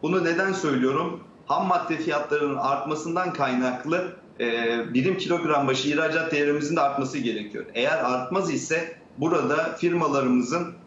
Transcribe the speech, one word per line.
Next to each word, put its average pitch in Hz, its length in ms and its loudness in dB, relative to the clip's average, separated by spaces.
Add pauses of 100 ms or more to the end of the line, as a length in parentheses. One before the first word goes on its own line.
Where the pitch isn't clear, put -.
Bunu 175 220 0
neden 180 300 0
söylüyorum? 147 680 0 (220)
Ham 180 220 0
madde 175 300 0
fiyatlarının 147 600 0
artmasından 151 760 -2
kaynaklı, 135 800 0 (240)
e, 117 380 0 (160)
birim 180 240 2
kilogram 156 500 2
başı 131 220 0
ihracat 156 420 0
değerimizin 147 440 2
de 156 60 2
artması 139 360 0
gerekiyor. 107 560 -4
Eğer 139 240 2
artmaz 143 560 0
ise 165 420 -2 (220)
burada 160 600 2
firmalarımızın 143 960 2 (140)